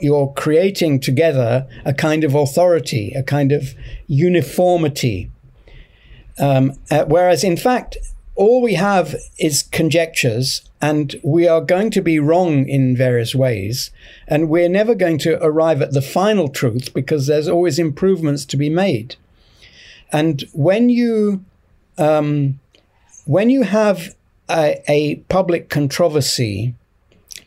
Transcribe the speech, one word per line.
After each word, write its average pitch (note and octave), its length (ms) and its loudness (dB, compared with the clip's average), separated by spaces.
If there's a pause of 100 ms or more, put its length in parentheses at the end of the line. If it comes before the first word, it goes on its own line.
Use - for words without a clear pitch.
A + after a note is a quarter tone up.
you're C#3+ 340 0
creating D#3+ 640 0
together C3 680 0 (200)
a C3+ 80 -2
kind D#3 280 0
of C#3+ 120 0
authority, D3 840 0
a C3+ 60 -4
kind C#3 300 0
of D3 220 -4 (320)
uniformity. D#3 1200 0 (1080)
Um, C3+ 360 2 (160)
uh, D3+ 160 0
whereas, F3 360 2
in F3 140 0
fact, - 400 -2 (380)
all A3+ 260 4
we A#3 140 2
have F3 420 0 (220)
is D3+ 240 0
conjectures, D3+ 1000 -2 (200)
and D3 420 -2
we E3+ 240 2
are E3 140 4
going F3+ 300 0
to G3+ 100 0
be D#3+ 160 2
wrong D3+ 500 2
in C3 280 2
various B2 380 0
ways, B2 560 -2 (380)
and D#3 220 0
we're E3+ 180 2
never G#3+ 260 2
going F3 240 0
to D#3+ 240 -2
arrive D#3+ 380 0
at C#3+ 120 -2
the C3+ 100 0
final F#3+ 460 0
truth B2 440 -4
because C#3 340 -2
there's D3+ 220 0
always E3+ 300 0
improvements D#3+ 680 -2
to C#3+ 140 -4
be D3 100 0
made. D#3 480 -2 (960)
And D3+ 400 -2
when G3 380 2
you, A3 540 0 (540)
um, D3 600 0 (680)
when F#3+ 240 2
you C4+ 120 2
have G3 520 -2 (340)
a, D3+ 400 0
a D3 280 0 (120)
public F3+ 400 0
controversy, C3+ 1040 -2 (720)